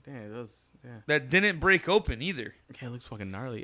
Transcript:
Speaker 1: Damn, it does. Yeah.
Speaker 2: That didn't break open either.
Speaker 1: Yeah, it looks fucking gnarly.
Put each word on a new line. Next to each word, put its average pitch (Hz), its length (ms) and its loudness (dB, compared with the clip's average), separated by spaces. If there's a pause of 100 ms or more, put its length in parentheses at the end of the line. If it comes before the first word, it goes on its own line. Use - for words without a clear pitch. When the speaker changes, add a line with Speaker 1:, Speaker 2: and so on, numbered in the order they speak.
Speaker 1:
Damn, 139 120 -16
it 107 180 -12
does. 117 160 -10 (340)
Yeah. 127 60 -18 (160)
Speaker 2:
That 147 240 2
didn't 185 300 4
break 185 280 4
open 175 360 2
either. 156 320 -6 (260)
Speaker 1:
Yeah, 127 60 -10
it 117 40 -8
looks 123 140 -12
fucking 101 240 -10
gnarly. 110 340 -8